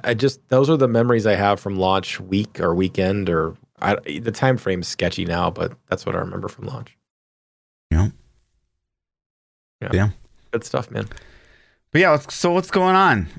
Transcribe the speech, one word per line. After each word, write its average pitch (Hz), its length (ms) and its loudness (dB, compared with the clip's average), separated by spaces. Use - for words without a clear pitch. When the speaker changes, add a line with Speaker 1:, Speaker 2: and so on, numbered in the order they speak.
Speaker 1:
I 120 100 0
just, 131 360 -2
those 135 200 4
are 160 60 4
the 135 120 4
memories 117 380 2
I 107 80 4
have 101 240 2
from 98 180 -6
launch 92 440 0
week 98 400 -4
or 87 160 0
weekend, 95 520 0
or 80 280 -2
I, 101 160 0
the 117 100 -6
time 131 260 0
frame's 92 320 -4
sketchy 87 360 -4
now, 87 260 -2
but 87 220 -6
that's - 180 -6
what - 80 -6
I 90 40 -2
remember 95 300 -8
from - 200 -14
launch. - 280 -14
Speaker 2:
Yeah. 90 180 4
Speaker 1:
Yeah. - 120 -8
Speaker 2:
Yeah. 98 160 2
Speaker 1:
Good 113 120 -4
stuff, 127 280 -4
man. 107 160 -6
Speaker 2:
But 151 80 4
yeah, 180 120 6
what's, - 220 -2
so 175 180 2
what's 180 180 0
going 185 240 4
on? 147 320 4